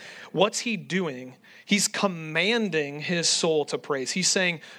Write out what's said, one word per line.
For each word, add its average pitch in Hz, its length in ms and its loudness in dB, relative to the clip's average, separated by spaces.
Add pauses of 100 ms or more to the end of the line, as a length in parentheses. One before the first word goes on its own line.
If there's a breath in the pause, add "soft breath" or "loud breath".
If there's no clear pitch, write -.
(320 loud breath)
what's 202 280 2
he 226 160 -4
doing? 139 580 -4 (300 loud breath)
He's 202 220 4
commanding 160 1120 0
his 165 280 0
soul 156 380 2
to 151 120 -4
praise. 135 320 -4
He's 180 160 0
saying, 175 340 2 (180 loud breath)